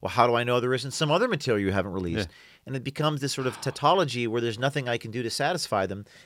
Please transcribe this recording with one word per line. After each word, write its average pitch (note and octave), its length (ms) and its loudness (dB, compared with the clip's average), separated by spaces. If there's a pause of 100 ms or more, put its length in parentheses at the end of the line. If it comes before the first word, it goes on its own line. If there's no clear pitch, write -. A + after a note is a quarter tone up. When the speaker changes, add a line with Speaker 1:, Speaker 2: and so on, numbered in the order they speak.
Speaker 1:
"Well, - 100 -4
how B2 160 6
do A#2+ 80 4
I A#2+ 80 4
know B2 160 2
there B2 160 0
isn't B2+ 160 -4
some D3+ 220 0
other G#3+ 160 4
material B2 360 0
you F#2+ 80 2
haven't G2 200 0
released?" F#2 360 -2
Speaker 2:
Yeah. - 60 -18 (320)
Speaker 1:
And C3 80 -8
it C3 80 -6
becomes D3 380 -2
this C#3 120 -4
sort C3 140 -2
of - 140 -4
tautology C#3 680 2
where A2+ 140 0
there's A#2 180 -2
nothing C3+ 300 0
I A#2+ 100 0
can A2+ 140 -10
do B2 100 -4
to A2+ 80 -4
satisfy C3+ 560 0
them. F#2+ 180 -8 (220)